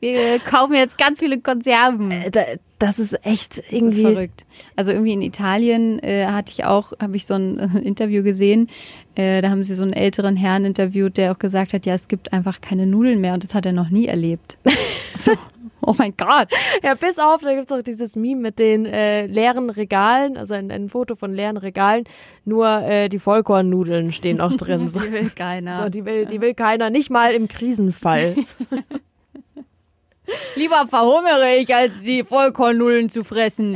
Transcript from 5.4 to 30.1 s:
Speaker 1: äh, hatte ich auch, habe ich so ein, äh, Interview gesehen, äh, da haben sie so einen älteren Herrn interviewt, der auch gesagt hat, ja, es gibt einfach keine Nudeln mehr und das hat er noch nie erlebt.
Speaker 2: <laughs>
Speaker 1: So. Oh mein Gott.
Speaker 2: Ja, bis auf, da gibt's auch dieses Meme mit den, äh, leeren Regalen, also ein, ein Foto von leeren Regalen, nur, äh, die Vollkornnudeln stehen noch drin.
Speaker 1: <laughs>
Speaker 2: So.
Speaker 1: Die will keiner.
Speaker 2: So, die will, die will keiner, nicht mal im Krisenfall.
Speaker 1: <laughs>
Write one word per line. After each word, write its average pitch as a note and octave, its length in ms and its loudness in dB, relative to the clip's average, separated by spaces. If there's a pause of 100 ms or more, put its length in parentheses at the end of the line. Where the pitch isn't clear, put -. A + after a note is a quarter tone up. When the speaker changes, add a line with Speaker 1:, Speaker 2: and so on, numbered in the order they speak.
Speaker 1:
äh, G3 240 0
hatte G3+ 240 -4
ich - 140 -6
auch, G3+ 260 0 (100)
habe G3 140 -4
ich G3 100 -6
so G3 80 -2
ein, F#3+ 240 -2
äh, G3 220 -2
Interview G#3 420 -2
gesehen, G3+ 480 2 (460)
äh, F#3+ 260 0
da F#3+ 80 2
haben G3 140 0
sie F#3+ 100 -4
so F#3 80 -4
einen F#3+ 120 0
älteren G3 440 0
Herrn F#3+ 260 2
interviewt, F#3+ 540 0
der F#3+ 140 2
auch F#3 80 -6
gesagt F#3+ 340 -2
hat, F#3+ 140 -4
ja, F#3 80 0
es - 120 -6
gibt - 260 -6
einfach F#3 280 -2
keine F#3+ 240 -2
Nudeln A3 340 2
mehr F3+ 140 0
und F3+ 100 -4
das F#3+ 120 -4
hat F#3+ 100 -2
er F#3 80 0
noch F3 160 0
nie G#3+ 160 2
erlebt. E3 580 -4
Speaker 2:
<laughs> - 40 0 (460)
Speaker 1:
So. - 200 2 (500)
Oh G#3 140 2
mein G#3 180 0
Gott. A#3+ 320 4 (360)
Speaker 2:
Ja, C4+ 100 2
bis E4 260 -2
auf, D#4 220 4
da C#4 120 -2
gibt's C4+ 180 -4
auch B3+ 100 -2
dieses A3+ 340 -8
Meme B3 240 -2
mit A3+ 200 -4
den, A3 260 4
äh, G#3 400 0
leeren A#3 460 0
Regalen, G#3+ 640 0
also G3+ 160 -8
ein, G3 180 -6
ein G3+ 180 -6
Foto B3 260 -4
von G3 180 -8
leeren G#3 240 -4
Regalen, G3 480 0 (400)
nur, A3 220 2 (160)
äh, G3+ 260 0
die G3+ 100 -4
Vollkornnudeln F3+ 960 2
stehen F3 240 -2
noch F3+ 180 0
drin. F3 320 -2
Speaker 1:
<laughs> - 20 -8
Speaker 2:
So. F3+ 120 -4
Speaker 1:
Die G#3+ 100 -6
will G#3+ 200 -4
keiner. F3+ 520 -8
Speaker 2:
So, G#3 60 -4
die G3 160 -8
will, G#3+ 220 -2
die G#3+ 120 -8
will A#3 140 0
keiner, A3+ 380 0
nicht C#4+ 180 0
mal A#3+ 240 4
im A3+ 160 0
Krisenfall. F#3 880 0
Speaker 1:
<laughs> B3+ 60 -2 (2000)